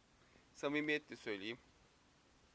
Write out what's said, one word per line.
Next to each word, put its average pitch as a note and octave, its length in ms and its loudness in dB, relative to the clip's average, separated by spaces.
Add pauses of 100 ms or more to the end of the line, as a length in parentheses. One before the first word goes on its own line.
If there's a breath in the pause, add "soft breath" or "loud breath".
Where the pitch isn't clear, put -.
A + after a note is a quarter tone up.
(540 soft breath)
Samimiyetle D3+ 640 0
söyleyeyim. G#2+ 420 -2 (960)